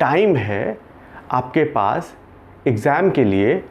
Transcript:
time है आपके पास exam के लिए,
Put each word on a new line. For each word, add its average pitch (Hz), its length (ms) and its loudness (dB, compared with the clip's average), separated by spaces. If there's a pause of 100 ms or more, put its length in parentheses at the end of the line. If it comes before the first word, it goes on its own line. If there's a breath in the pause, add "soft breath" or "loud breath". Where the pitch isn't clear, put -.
time 170 360 2
है 107 420 -4 (520 loud breath)
आपके 135 360 -2
पास 123 480 -4 (520)
exam 147 440 2
के 135 140 2
लिए, 101 460 2